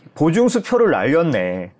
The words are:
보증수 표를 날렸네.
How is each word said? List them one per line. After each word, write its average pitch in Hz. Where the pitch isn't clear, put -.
보증수 214
표를 220
날렸네. 98